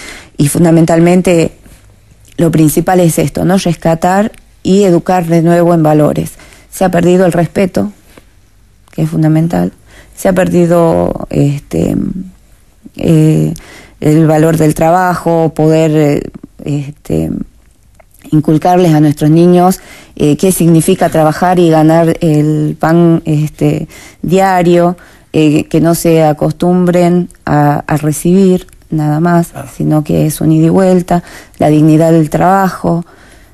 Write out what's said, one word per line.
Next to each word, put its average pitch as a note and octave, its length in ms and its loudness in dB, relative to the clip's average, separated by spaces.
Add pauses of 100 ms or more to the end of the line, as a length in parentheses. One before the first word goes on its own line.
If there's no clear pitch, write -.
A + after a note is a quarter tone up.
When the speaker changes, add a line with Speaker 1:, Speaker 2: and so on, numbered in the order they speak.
(380)
Speaker 1:
y D3 100 2
fundamentalmente E3 1040 2 (880)
lo E3+ 120 0
principal E3 500 0
es E3+ 180 0
esto, D#3+ 260 -4
¿no? F3+ 140 0
Rescatar F3+ 720 -2 (300)
y G3 220 2
educar F3+ 420 0
de E3 160 0
nuevo E3+ 320 2
en E3 80 2
valores. D3+ 480 0 (400)
Se - 160 -4
ha F#3 40 0
perdido F3+ 360 2
el E3+ 60 0
respeto, F#3+ 600 -4 (1000)
que - 100 -6
es D#3 80 -4
fundamental, E3 600 -2 (440)
se - 120 -2
ha F#3+ 40 2
perdido, E3+ 960 0
este, C#3+ 680 -2 (1040)
eh, D#3 560 0 (480)
el D#3 260 2
valor D#3 300 2
del D#3 180 0
trabajo, E3+ 800 0
poder, D#3+ 360 0
eh, D3+ 320 0 (420)
este, C#3+ 680 -6 (1000)
inculcarles E3 640 2
a D3+ 60 2
nuestros D3+ 300 0
niños, F3 500 2 (360)
eh, D3 200 0
qué F#3+ 160 0
significa E3+ 560 0
trabajar E3+ 500 0
y E3+ 120 4
ganar D#3+ 500 2
el D3+ 580 0
pan, E3 460 2
este, D3+ 640 -4 (340)
diario, F3+ 760 0 (360)
eh, D#3 320 0
que - 160 -2
no E3 140 2
se D#3+ 300 2
acostumbren F3 1040 0 (180)
a, D3 400 0
a D#3 100 -2
recibir F3+ 680 0 (240)
nada D3+ 300 -2
más, E3+ 280 0
Speaker 2:
Claro. - 280 -16
Speaker 1:
sino D3+ 280 -2
que E3 220 -2
es D3+ 140 -6
un D#3 100 0
ida D#3+ 160 2
y E3 40 2
vuelta, F3+ 520 0 (360)
la D#3+ 100 0
dignidad D#3 440 2
del D#3+ 180 2
trabajo, F3 760 -2 (500)